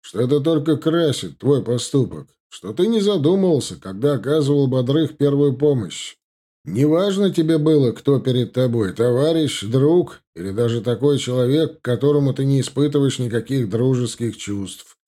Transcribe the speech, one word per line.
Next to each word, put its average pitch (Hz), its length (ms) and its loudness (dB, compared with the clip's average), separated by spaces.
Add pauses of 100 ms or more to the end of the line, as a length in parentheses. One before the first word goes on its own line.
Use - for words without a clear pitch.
Что - 200 -10
это 135 200 2
только 156 360 0
красит 156 600 -2
твой 131 240 2
поступок, 113 640 -2 (220)
что - 240 -14
ты 175 160 0
не 226 120 2
задумывался, 175 760 2
когда 101 380 -2
оказывал 143 520 0
Бодрых 135 500 0
первую 143 400 2
помощь. 131 600 -2 (480)
Неважно 175 680 0
тебе 160 280 0
было, 147 340 2
кто 139 260 0
перед 123 360 -2
тобой, 117 380 0
товарищ, 131 680 0
друг 139 600 0 (120)
или 92 160 -8
даже 117 300 -2
такой 123 380 0
человек, 131 600 -2
к - 60 -20
которому 135 500 2
ты 135 100 -4
не 135 160 2
испытываешь 139 600 0
никаких 117 500 -2
дружеских 120 680 -2
чувств. 98 720 -10